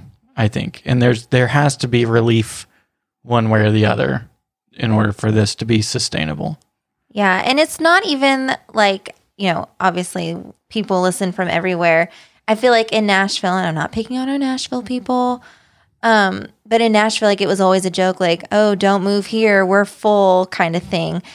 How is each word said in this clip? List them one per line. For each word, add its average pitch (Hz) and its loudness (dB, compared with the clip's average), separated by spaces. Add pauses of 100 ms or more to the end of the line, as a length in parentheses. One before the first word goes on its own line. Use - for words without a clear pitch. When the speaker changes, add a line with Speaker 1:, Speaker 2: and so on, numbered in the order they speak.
(360)
Speaker 1:
I 110 0
think. - -6
And 127 0
there's, 120 0
there 127 2
has 143 0
to 123 -4
be 120 2
relief 113 0 (560)
one 120 0
way 107 4
or 107 4
the 107 4
other - -2 (440)
in - -4
order 107 2
for 110 -2
this 107 2
to - -6
be 113 2
sustainable. - -6 (520)
Speaker 2:
Yeah. 190 0
And 269 0
it's 311 -2
not 349 2
even 269 0 (160)
like, 202 0 (220)
you 190 -2
know, - -4 (100)
obviously 175 -4 (320)
people 196 -2
listen 180 0
from 180 -4
everywhere. 170 0 (380)
I 220 2
feel 247 2
like 226 0
in 214 0
Nashville, 196 0
and 180 -2
I'm 160 -4
not - -6
picking 240 -6
on 262 -6
our 277 -4
Nashville 262 -6
people, 247 -4 (640)
um, 202 0 (180)
but 226 2
in 233 2
Nashville, 214 2
like, 202 0
it 196 0
was 196 0
always 190 2
a 185 0
joke, 185 -2
like, 170 0 (100)
"Oh, 208 4
don't 196 0
move 202 -2
here, 214 2
we're 196 2
full," 196 2
kind 165 -2
of 180 -2
thing. 165 -4 (120)